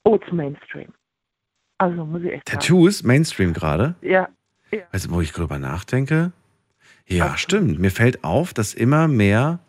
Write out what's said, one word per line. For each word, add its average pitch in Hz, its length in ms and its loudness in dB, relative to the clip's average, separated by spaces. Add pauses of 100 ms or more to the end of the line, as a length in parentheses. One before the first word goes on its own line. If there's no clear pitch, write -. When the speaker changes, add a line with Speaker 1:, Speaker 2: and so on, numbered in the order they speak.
Speaker 1:
old 214 280 2
Mainstream. 147 640 -8 (840)
Also 175 260 -2
muss 165 160 -8
ich 175 120 -6
echt - 160 -14
sagen. 110 100 -6
Speaker 2:
Tattoos? 180 440 4
Mainstream 123 500 2
gerade? 82 480 -2
Speaker 1:
Ja, 185 280 0 (420)
ja. 220 100 -6 (100)
Speaker 2:
Also, - 200 -6
wo 85 100 0
ich 80 100 -4
drüber 73 280 -6
nachdenke, 135 720 -2 (760)
ja, 87 180 0
Speaker 1:
Absolut. 71 140 -4
Speaker 2:
stimmt. 151 400 0
Mir 95 120 2
fällt - 320 2
auf, 120 300 -2
dass 107 200 -4
immer 147 340 2
mehr 127 600 2